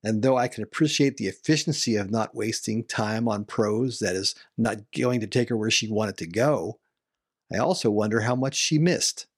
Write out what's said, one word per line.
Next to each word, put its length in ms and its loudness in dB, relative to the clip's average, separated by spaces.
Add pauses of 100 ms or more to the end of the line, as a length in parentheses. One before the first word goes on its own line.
And 180 0
though 140 4
I 140 0
can 140 -8
appreciate 540 2
the 100 -2
efficiency 680 0
of 160 -2
not 240 -2
wasting 480 -4
time 460 -2
on 160 -2
prose 540 0
that 160 0
is 200 -2 (220)
not 220 0 (120)
going 300 0
to 60 -6
take 220 2
her 60 0
where 160 0
she 180 0
wanted 280 -2
to 100 -8
go, 520 0 (720)
I 60 -2
also 300 2
wonder 320 2
how 140 0
much 200 -2
she 220 0
missed. 500 0 (100)